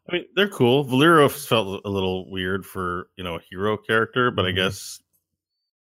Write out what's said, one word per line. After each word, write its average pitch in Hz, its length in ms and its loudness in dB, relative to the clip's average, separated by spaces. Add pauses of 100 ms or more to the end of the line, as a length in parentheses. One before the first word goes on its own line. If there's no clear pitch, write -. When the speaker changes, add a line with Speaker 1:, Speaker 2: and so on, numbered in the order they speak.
Speaker 1:
I 175 40 -10
mean, 175 120 -4 (100)
they're 196 140 0
cool. 135 360 2
Valyra 143 460 6
felt 101 540 -2
a 104 40 -6
little 92 420 -2
weird 95 340 -4
for, 90 500 -8
you 95 80 -14
know, 87 120 -6
a 85 40 -8
hero 101 380 -4
character, 113 540 0
but 95 140 0
I 92 40 0
Speaker 2:
Mm-hmm. 90 80 -2
Speaker 1:
guess 92 420 -4 (1000)